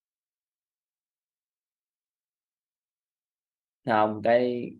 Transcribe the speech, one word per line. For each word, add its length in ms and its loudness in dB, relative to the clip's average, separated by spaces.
Không, 380 0
cái 560 0